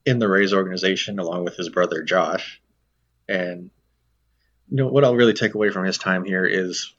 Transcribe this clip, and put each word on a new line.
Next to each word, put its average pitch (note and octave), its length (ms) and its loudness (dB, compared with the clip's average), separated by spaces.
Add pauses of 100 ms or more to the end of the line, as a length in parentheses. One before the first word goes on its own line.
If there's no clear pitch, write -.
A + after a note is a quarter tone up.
in B2 140 2
the A2 80 2
Rays G2 260 4
organization F#2+ 640 -2
along F2 240 -4
with F2 120 -6
his F2 140 -8
brother E2+ 320 -2
Josh. F2 600 -2 (680)
And, F2+ 400 -6 (1000)
you C3+ 80 -4
know, C3+ 100 0
what C3+ 160 4
I'll B2 120 6
really A#2 180 6
take G#2 200 -2
away G#2+ 160 0
from F#2 160 -2
his F#2+ 140 -2
time F#2 240 -2
here F#2 220 -2
is F#2 540 -4